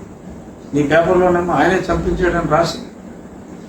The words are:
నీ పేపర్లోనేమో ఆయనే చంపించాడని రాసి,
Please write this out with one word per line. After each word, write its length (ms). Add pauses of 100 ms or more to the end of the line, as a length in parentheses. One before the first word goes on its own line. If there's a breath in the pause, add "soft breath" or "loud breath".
(760)
నీ 80
పేపర్లోనేమో 680
ఆయనే 220
చంపించాడని 760
రాసి, 280 (920)